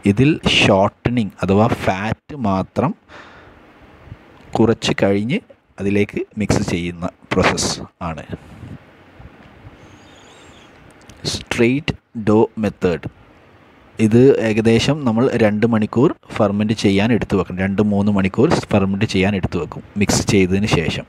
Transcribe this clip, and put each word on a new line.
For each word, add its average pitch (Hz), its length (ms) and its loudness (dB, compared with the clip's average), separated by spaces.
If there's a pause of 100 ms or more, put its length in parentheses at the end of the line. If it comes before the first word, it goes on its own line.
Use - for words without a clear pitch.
ഇതിൽ 127 340 2 (100)
ഷോർട്ടനിങ് - 800 2 (140)
അഥവാ 196 240 4
ഫാറ്റ് - 680 -4
മാത്രം 107 600 -2 (1600)
കുറച്ച് 110 400 0 (120)
കഴിഞ്ഞ് 104 360 0 (400)
അതിലേക്ക് - 420 -2 (160)
മിക്സ് 104 260 0
ചെയ്യുന്ന 87 460 -6 (220)
പ്രോസസ്സ് - 500 -2 (200)
ആണ് 82 220 -8 (3000)
സ്ട്രെയിറ്റ് - 960 -4
ഡോ 107 380 2
മെത്തേഡ്. 90 520 -4 (920)
ഇത് 117 400 6
ഏകദേശം 113 680 0
നമ്മൾ 117 260 0
രണ്ട് 107 340 2
മണിക്കൂർ 117 500 0 (160)
ഫെർമെന്റ് 107 420 0
ചെയ്യാൻ 104 400 2
എടുത്തു 98 240 -2
വെക്കണം. 90 220 -4
രണ്ട് 98 220 -2
മൂന്ന് 104 300 0
മണിക്കൂർ 98 380 0
ഫെർമെന്റ് 98 560 0
ചെയ്യാൻ 98 300 0
എടുത്തു 90 240 -6
വെക്കും - 240 -10 (140)
മിക്സ് 98 300 -2
ചെയ്തതിന് 95 380 2
ശേഷം. 82 440 -2